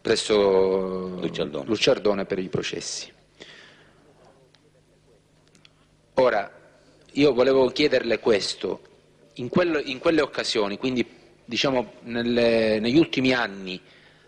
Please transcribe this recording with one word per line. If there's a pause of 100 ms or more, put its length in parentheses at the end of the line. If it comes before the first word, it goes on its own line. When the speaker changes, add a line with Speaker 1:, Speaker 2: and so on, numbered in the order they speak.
Speaker 1:
presso
Speaker 2:
Lucciardone.
Speaker 1:
Lucciardone
per
i
processi. (3000)
Ora, (640)
io
volevo
chiederle
questo, (540)
in
quel-,
in
quelle
occasioni,
quindi (400)
diciamo
nelle,
negli
ultimi
anni, (480)